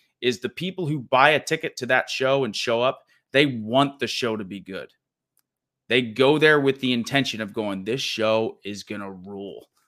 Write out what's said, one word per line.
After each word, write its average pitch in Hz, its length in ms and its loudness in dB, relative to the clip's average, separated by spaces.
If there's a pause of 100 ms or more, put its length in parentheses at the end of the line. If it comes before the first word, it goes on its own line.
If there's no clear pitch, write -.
(220)
is 120 180 0
the 120 100 -6
people 180 360 -8
who 147 140 -2
buy 131 320 4
a 151 80 2
ticket - 380 -4
to 123 100 -8
that 127 200 2
show 135 360 0
and 107 120 -4
show 117 280 0
up, 131 180 -2 (300)
they 143 160 6
want 123 500 0
the 120 80 -4
show 110 320 -2
to 107 60 -8
be 98 160 -12
good. 90 340 -12 (920)
They 127 160 4
go 131 340 4
there 151 220 6
with 135 220 2
the 127 120 0
intention 120 480 -2
of 101 100 -6
going, 101 320 -6
"This 120 180 -4
show 110 640 0
is 98 200 -10
gonna 101 280 -10
rule. 95 580 -14 (180)